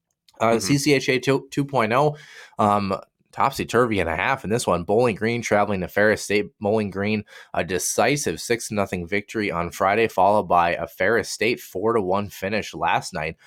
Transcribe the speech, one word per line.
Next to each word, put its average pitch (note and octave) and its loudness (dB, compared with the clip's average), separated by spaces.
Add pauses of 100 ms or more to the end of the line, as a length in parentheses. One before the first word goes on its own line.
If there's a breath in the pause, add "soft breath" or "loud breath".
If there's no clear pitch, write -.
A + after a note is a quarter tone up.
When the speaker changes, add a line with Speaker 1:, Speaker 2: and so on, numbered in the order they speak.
(400)
Speaker 1:
Uh, A2+ 4
Speaker 2:
Mm-hmm. A2+ -2
Speaker 1:
C A#2+ 2
C C#3+ 2
H C3+ 2
A C3 2
two, C#3 0
two C#3+ -2
point A#2+ 0
oh, D3 2 (400 loud breath)
um, G#2 2 (340)
topsy-turvy A2+ 0
and E2 0
a D#2+ -2
half A#2 -2
in F#2 -8
this A#2+ 0
one. F2 0
Bowling A2 2
Green A2+ -2
traveling G#2 0
to F2 -4
Ferris G#2 2
State. G2+ -2
Bowling G#2 0
Green, G#2 -2 (300 loud breath)
a F#2 -2
decisive G2+ 0
six - -4
nothing F#2+ -4
victory G2+ -4
on E2+ -4
Friday, G#2 2
followed G2+ 4
by F2 4
a E2 -4
Ferris G2+ 0
State A2+ -2
four A2 -4
to A#2 2
one G2 -2
finish G2 -6
last E2+ -2
night. E2 -6